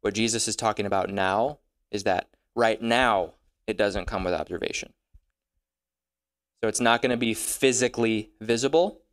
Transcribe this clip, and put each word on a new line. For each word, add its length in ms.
What 140
Jesus 340
is 80
talking 300
about 240
now 480
is 140
that 240
right 260
now 540
it 100
doesn't 300
come 180
with 100
observation. 580
So 60
it's 120
not 220
gonna 140
be 180
physically 960
visible. 600